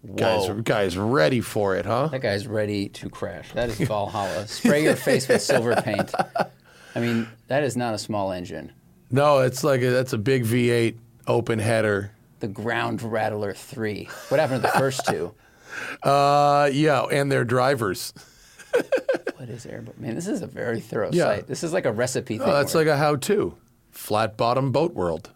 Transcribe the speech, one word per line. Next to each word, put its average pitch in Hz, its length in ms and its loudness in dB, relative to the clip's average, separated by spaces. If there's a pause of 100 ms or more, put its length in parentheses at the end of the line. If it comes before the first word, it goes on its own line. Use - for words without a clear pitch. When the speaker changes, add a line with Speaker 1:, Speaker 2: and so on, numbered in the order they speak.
(160)
Speaker 1:
Guy's, 104 320 2
Speaker 2:
Whoa. 101 140 -4
Speaker 1:
guy's 101 360 0
ready 127 440 2
for 101 340 0
it, 90 100 -2
huh? 120 220 0
Speaker 2:
That 139 140 -6
guy's 101 260 -2
ready 104 420 -2
to - 200 -12
crash. 95 440 -10
That 120 160 -2
is 107 80 -8
Valhalla. 101 720 -2
Speaker 1:
<laughs> - 0 -
Speaker 2:
Spray 151 360 2
your 262 120 4
face - 320 0
with 233 140 2
silver 120 340 2
paint. 101 360 -2 (840)
I 123 40 -4
mean, 117 280 0 (200)
that 139 160 0
is 120 120 -2
not 120 200 -2
a 104 40 -6
small 101 320 -2
engine. 90 400 -10 (380)
Speaker 1:
No, 139 300 6
it's 127 240 0
like 135 180 4
a, 127 80 2
that's 123 240 2
a 120 60 -2
big 131 240 2
V 120 260 2
eight 117 280 2 (300)
open 120 300 2
header. 107 540 2 (280)
Speaker 2:
The - 80 -6
Ground 113 540 -4
Rattler 107 520 -2
three. 104 560 -8 (200)
What 139 100 4
happened 131 240 0
to - 100 0
the - 60 2
first 131 280 0
two? 87 320 -2
Speaker 1:
<laughs> - 40 -20 (600)
Uh, 143 680 4
yeah, 143 380 4
and 143 200 2
their 127 140 2
drivers. 120 680 0 (640)
<laughs> 466 100 4 (540)
Speaker 2:
What 127 120 -12
is 120 160 -12
airboat? - 340 -14
Man, 117 160 -6
this 170 120 -6
is 220 140 -2
a - 60 -8
very - 320 -4
thorough 104 320 -4
Speaker 1:
Yeah. 160 140 4
Speaker 2:
site. 107 220 0
This - 160 -6
is 165 100 -4
like 185 120 0
a 127 60 2
recipe 117 480 -2
Speaker 1:
Oh, - 60 -2
Speaker 2:
thing - 80 4
Speaker 1:
that's 143 200 2
Speaker 2:
where 160 120 4
Speaker 1:
like 151 80 4
a 139 40 2
how-to. 151 580 0 (360)
Flat 107 460 -2
bottom 127 340 2
boat 139 220 2
world. 82 420 -2